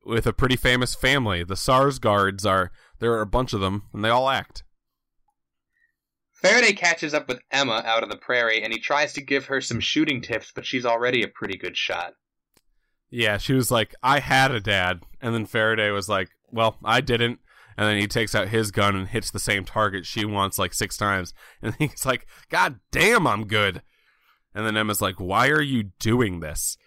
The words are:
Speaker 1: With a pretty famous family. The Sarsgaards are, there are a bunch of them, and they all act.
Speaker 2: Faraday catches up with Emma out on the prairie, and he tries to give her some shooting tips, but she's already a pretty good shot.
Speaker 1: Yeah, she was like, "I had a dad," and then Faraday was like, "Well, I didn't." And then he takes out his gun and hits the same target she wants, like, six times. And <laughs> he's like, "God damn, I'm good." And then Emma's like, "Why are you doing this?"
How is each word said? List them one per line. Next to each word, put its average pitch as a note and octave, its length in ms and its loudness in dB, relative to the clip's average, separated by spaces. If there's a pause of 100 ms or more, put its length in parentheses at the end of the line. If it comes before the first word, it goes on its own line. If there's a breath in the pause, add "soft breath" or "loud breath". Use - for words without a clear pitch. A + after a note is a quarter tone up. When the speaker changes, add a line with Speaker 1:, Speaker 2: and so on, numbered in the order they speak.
Speaker 1:
With A2+ 200 0
a A#2 80 2
pretty B2+ 220 2
famous B2 400 0
family. A#2+ 480 0
The F#2 140 -6
Sarsgaards G#2+ 880 2
are, F#2+ 240 2 (300 soft breath)
there A#2 140 2
are A2 60 0
a G#2+ 60 0
bunch B2 260 0
of G#2 80 -2
them, G2 320 -2
and G#2+ 120 -4
they A2 40 2
all B2+ 220 2
act. - 320 -4 (1700)
Speaker 2:
Faraday A3 400 4
catches E3+ 400 -2
up D3+ 140 0
with B2 140 -6 (100)
Emma B2 340 0
out A2+ 200 2
on G#2 60 -10
the G2+ 60 -6
prairie, A2+ 460 0
and A2 100 -4
he A2+ 60 -4
tries D3 360 0
to D3 60 -8
give C3+ 260 -2
her C3+ 140 -2
some A#2 200 -4
shooting D3 420 0
tips, - 320 -6
but A#2 100 -12
she's B2 220 -2
already A#2+ 380 2
a F#2+ 40 -6
pretty G2 300 -10
good F2+ 180 -8
shot. F2 380 -6 (960)
Speaker 1:
Yeah, A2 260 0
she C3+ 160 -2
was B2+ 200 2
like, A2+ 280 0
"I C3+ 200 4
had C3+ 320 2
a A2+ 80 -2
dad," F#2 420 0 (180)
and A#2 140 -4
then A2 100 -2
Faraday A2 460 0
was G2+ 180 -4
like, F#2+ 200 -2 (240)
"Well, A2+ 320 0
I A#2 160 2
didn't." A#2+ 400 0 (360 soft breath)
And G#2 100 0
then G#2 100 2
he G#2 120 0
takes A2+ 260 -2
out G2+ 140 0
his G#2+ 240 0
gun G2+ 240 2
and F#2+ 100 -4
hits G#2+ 240 -4
the G2+ 80 -8
same G2+ 260 -2
target G2 400 -2
she A2 200 -4
wants, G2+ 340 -2
like, F#2 160 -2
six - 220 -4
times. G2 360 -2 (300 loud breath)
And A2 120 -4
<laughs> - 40 -14
he's - 260 -4
like, B2+ 220 -2 (220 loud breath)
"God D#3+ 320 0 (100)
damn, G3 340 4
I'm G#2+ 220 0
good." G2+ 360 0 (680)
And G#2+ 140 -4
then G#2+ 100 0
Emma's G#2+ 240 0
like, F#2+ 200 -2
"Why G2+ 280 2
are D3+ 140 2
you C3 220 -2 (160)
doing A2 400 0
this?" - 360 -6 (100)